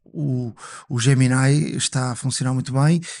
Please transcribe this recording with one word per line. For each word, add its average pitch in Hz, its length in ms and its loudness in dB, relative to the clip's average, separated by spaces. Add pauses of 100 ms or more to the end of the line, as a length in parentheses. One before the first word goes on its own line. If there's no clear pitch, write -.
(140)
o, 127 400 -4 (360)
o 120 100 -2
Gemini 131 760 4
está 127 360 -2
a 117 40 -6
funcionar 131 380 -4
muito 123 200 -4
bem 151 280 4 (180)